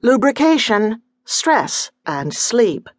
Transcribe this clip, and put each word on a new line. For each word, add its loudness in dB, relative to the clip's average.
lubrication, 2
stress, -2
and -6
sleep -2